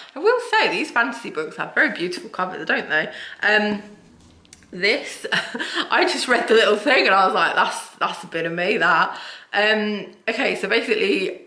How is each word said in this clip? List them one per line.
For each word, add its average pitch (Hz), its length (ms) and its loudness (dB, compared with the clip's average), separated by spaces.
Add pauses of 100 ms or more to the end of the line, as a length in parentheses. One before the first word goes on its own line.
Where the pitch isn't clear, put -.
(140)
I - 40 -12
will 453 220 2 (100)
say, 359 200 4
these 220 200 -4
fantasy 233 380 -2
books - 280 -6
have 151 180 -8
very 262 160 4
beautiful 175 400 -6
covers, 180 360 -6
don't 247 220 -6
they? 156 240 -2 (300)
Um, 208 400 2 (880)
this, - 580 -2
<laughs> - 40 -4 (580)
I 349 140 4
just 277 240 -2
read - 200 2
the 226 60 6
little 208 220 6
thing 277 300 4
and 196 80 6
I 190 120 6
was 190 80 2
like, 160 200 2
"That's, - 420 0
that's 185 280 -4
a - 20 -16
bit 165 200 -4
of 165 60 -2
me, 180 260 0
that." 170 400 2 (340)
Um, 208 600 0 (160)
okay, 226 280 0
so 190 120 -4
basically, 202 800 0